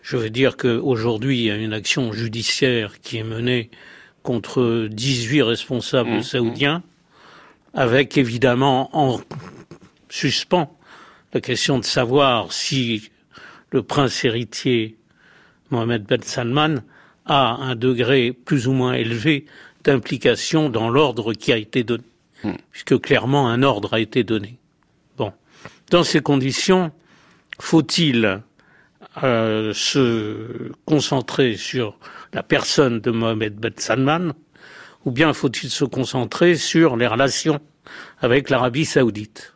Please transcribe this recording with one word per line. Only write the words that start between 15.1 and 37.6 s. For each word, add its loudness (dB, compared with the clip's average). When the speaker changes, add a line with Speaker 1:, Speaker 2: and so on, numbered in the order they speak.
Speaker 1:
Mohamed -2
Ben 0
Salman 0
a 2
un -4
degré 2
plus -2
ou 2
moins 2
élevé 0
d'implication 0
dans -2
l'ordre 0
qui -2
a 4
été -2
donné, -2
Speaker 2:
Hmm. -2
Speaker 1:
puisque 0
clairement 2
un 2
ordre 0
a 2
été 0
donné. -4
Bon. -4
Dans 6
ces 2
conditions, 2
faut-il, 2
euh, 0
se -2
concentrer 0
sur -6
la -4
personne 2
de -2
Mohamed -2
Ben -6
Salman, 0
ou -2
bien 4
faut-il -4
se -2
concentrer 0
sur 2
les 2
relations 0